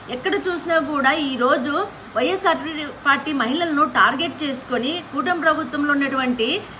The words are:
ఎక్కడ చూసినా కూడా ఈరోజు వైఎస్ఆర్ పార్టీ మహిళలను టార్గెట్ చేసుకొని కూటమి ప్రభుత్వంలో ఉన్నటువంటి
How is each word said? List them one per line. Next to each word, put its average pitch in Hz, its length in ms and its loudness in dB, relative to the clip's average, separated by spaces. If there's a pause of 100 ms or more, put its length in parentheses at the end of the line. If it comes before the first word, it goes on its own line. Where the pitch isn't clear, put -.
ఎక్కడ 254 260 -2 (120)
చూసినా 330 320 0
కూడా 277 320 2
ఈరోజు 285 760 0 (300)
వైఎస్ఆర్ 339 400 2 (500)
పార్టీ 285 260 2
మహిళలను 294 520 2
టార్గెట్ 262 580 2
చేసుకొని 269 600 -2 (100)
కూటమి 339 280 0
ప్రభుత్వంలో 294 500 0
ఉన్నటువంటి 262 720 0 (180)